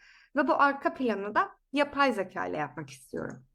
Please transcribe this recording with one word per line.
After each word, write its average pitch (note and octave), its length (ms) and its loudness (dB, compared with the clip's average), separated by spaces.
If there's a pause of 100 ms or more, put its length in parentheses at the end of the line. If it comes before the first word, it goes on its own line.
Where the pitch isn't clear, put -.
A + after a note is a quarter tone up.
(360)
Ve C#4 120 4
bu D#4+ 60 4
arka C#4 400 2
planı G#3+ 420 -2
da F#4+ 160 2 (220)
yapay C#4 400 2
zeka F#3 340 -4
ile F3 100 -4
yapmak D3 320 -6
istiyorum. - 540 -10 (120)